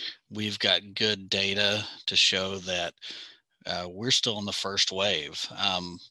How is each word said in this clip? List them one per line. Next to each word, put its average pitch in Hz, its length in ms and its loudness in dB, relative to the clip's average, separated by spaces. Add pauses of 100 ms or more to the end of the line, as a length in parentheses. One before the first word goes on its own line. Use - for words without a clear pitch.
(300)
we've 104 300 -4
got 98 360 2
good 101 340 0
data 101 540 2 (240)
to 95 80 -2
show 95 440 4
that, 90 340 -2 (760)
uh, 90 220 -4
we're 101 200 -4
still 117 300 2
in 104 60 -4
the 98 80 -4
first 98 400 0
wave. 95 520 0 (120)
Um, 90 420 0 (120)